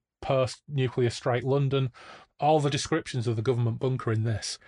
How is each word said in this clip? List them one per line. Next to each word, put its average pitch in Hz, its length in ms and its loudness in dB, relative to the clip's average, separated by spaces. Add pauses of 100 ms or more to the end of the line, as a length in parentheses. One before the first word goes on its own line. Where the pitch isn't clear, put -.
(220)
post-nuclear 131 880 0
strike 127 340 -2
London, 135 460 2 (500)
all 151 180 6
the 143 120 2
descriptions 139 560 -2
of 117 100 0
the 113 60 -2
government 120 360 0
bunker 127 320 -2
in 110 140 2
this 113 440 -4